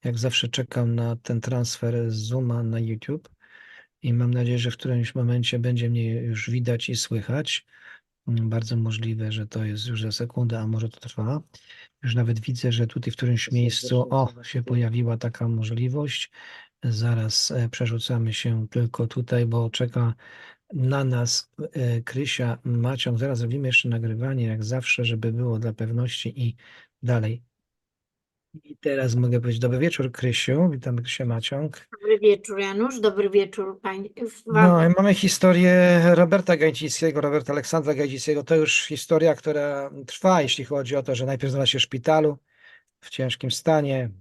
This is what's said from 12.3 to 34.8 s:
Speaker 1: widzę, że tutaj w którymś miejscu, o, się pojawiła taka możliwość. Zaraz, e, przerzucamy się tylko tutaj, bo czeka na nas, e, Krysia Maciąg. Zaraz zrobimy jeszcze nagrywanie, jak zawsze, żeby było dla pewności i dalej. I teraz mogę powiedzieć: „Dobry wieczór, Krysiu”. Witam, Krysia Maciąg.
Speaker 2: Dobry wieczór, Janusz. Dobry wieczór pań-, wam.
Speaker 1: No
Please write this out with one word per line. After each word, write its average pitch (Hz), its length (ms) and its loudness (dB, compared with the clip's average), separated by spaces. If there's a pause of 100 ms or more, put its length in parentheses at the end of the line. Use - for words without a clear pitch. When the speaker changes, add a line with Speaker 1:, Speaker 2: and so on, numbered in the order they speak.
Speaker 1:
widzę, 123 320 -4
że 117 160 0
tutaj 120 240 -6
w - 40 -8
którymś 120 360 0
miejscu, 123 600 0
o, 135 320 -2
się 123 200 -4
pojawiła 117 540 0
taka 117 300 -4
możliwość. 117 840 -4 (520)
Zaraz, 113 680 0
e, 117 180 0
przerzucamy 113 640 -2
się 113 360 -2
tylko 117 380 -2
tutaj, 120 380 0
bo 117 240 0
czeka 120 440 0 (600)
na 135 300 0
nas, 120 480 -2 (220)
e, 120 280 0
Krysia 123 640 -4
Maciąg. 120 560 -2
Zaraz 131 180 -2
zrobimy 123 300 -2
jeszcze 123 220 0
nagrywanie, 117 560 -2
jak 110 180 -4
zawsze, 123 420 -2
żeby 113 280 -2
było 117 260 -2
dla 110 140 -4
pewności 117 680 -4
i 117 140 -2 (480)
dalej. 117 400 0 (1200)
I 147 140 -20
teraz 135 380 0
mogę 123 240 2
powiedzieć: 117 220 -2
„Dobry 123 180 2
wieczór, 135 320 0
Krysiu”. 131 580 2
Witam, 127 260 -4
Krysia 120 300 -4
Maciąg. 139 680 -4
Speaker 2:
Dobry 208 280 2
wieczór, 202 400 4
Janusz. 208 400 -2
Dobry 202 300 2
wieczór 190 520 0
pań-, 196 280 -6 (360)
wam. 180 220 8
Speaker 1:
No 170 220 8